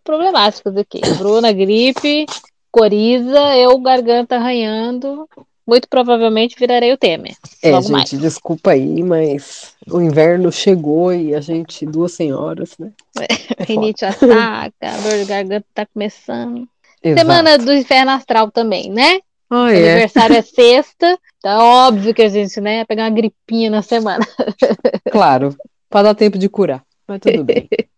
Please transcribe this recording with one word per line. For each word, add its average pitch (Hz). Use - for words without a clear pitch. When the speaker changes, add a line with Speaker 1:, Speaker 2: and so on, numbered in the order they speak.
Speaker 1:
problemáticos 311
aqui. -
Bruna, 220
gripe, 247
coriza, 240
eu, 254
garganta 247
arranhando. 247
Muito 240
provavelmente 233
virarei 240
o 269
Temer, -
Speaker 2:
É, 160
Speaker 1:
logo 135
Speaker 2:
gente, -
Speaker 1:
mais. -
Speaker 2:
desculpa 156
aí, 151
mas 160
o 175
inverno 170
chegou 175
e 160
a 147
gente, 165
duas 165
senhoras, 160
né? 196
Speaker 1:
É, -
Speaker 2:
É 190
Speaker 1:
rinite 214
Speaker 2:
foda. 240
Speaker 1:
ataca, 220
dor 214
de 202
garganta 202
tá 208
começando. 240
Speaker 2:
Exato. 165
Speaker 1:
Semana 320
do 247
inferno 262
astral 226
também, 220
né? 302
Speaker 2:
Ah, 240
é. 165
Speaker 1:
Aniversário 226
é 226
sexta, 262
então 196
é 208
óbvio 220
que 233
a 220
gente, 202
né, 208
ia 226
pegar 220
uma 226
gripinha 226
na 214
semana. 214
<laughs> -
Speaker 2:
Claro, 139
pra 202
dar 208
tempo 208
de 190
curar, 156
mas 196
tudo -
bem. -
Speaker 1:
<laughs> 226